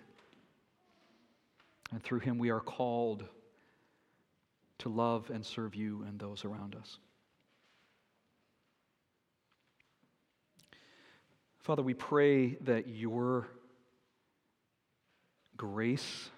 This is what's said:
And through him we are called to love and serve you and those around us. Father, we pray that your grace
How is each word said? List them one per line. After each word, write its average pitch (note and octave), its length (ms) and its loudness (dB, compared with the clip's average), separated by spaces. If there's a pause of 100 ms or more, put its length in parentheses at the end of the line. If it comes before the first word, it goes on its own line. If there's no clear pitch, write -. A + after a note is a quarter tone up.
(1900)
And A2+ 100 -6
through B2 180 0
him A#2+ 180 0
we A#2+ 100 2
are A2+ 120 2
called A#2 640 0 (1500)
to - 100 -8
love A#2 400 2
and G#2+ 160 -6
serve A2 300 -6
you G#2 340 -4
and G2+ 100 -10
those G2+ 280 -8
around G2+ 280 -8
us. - 240 -16 (4000)
Father, D3 240 2
we C3 100 2
pray C#3 720 6
that B2 260 2
your A#2 600 0 (2000)
grace A2+ 800 -2